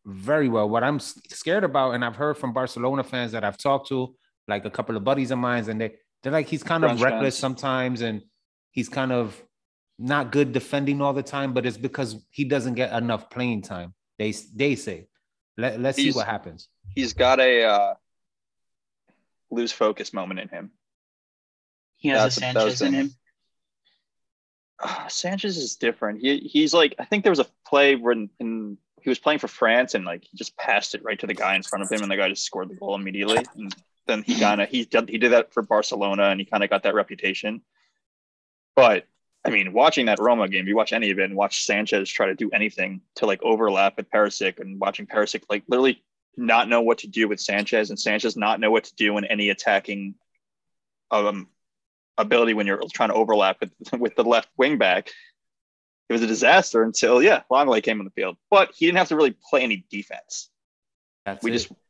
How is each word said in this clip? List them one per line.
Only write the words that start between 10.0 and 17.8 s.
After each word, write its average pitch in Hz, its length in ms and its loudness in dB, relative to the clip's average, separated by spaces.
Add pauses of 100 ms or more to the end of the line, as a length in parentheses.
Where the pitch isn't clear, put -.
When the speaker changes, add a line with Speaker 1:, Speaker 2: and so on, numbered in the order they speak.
Speaker 1:
good 139 180 2
defending 143 500 -2
all 143 120 0
the 139 100 -4
time, 139 300 -6
but 123 120 -2
it's 113 120 -4
because 120 400 -8 (140)
he 143 120 -6
doesn't 131 300 -2
get 120 180 -2
enough 117 380 -4
playing 120 320 -4
time. 90 320 -12 (260)
They, 107 140 -4 (200)
they 135 220 0
say, 87 320 -12 (500)
"Let, 117 220 -4
let's 131 160 -2
see 139 100 0
Speaker 2:
He's 139 100 0
Speaker 1:
what 107 120 -2
happens." 92 400 -10 (260)
Speaker 2:
he's 127 200 -4
got 131 260 4
a, 123 240 6
uh, 101 300 4 (1600)